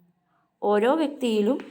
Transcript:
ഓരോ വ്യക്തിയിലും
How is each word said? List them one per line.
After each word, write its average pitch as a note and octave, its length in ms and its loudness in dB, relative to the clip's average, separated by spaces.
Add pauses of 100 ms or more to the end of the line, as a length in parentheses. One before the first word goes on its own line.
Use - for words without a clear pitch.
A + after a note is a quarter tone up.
(640)
ഓരോ G#3 320 2
വ്യക്തിയിലും B3+ 640 -2 (120)